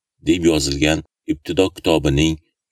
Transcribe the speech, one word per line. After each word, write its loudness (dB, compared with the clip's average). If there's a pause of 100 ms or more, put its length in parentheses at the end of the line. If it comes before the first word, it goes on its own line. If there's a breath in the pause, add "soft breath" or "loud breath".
(240)
deb 0
yozilgan 0 (260)
Ibtido -2
kitobining 0 (360)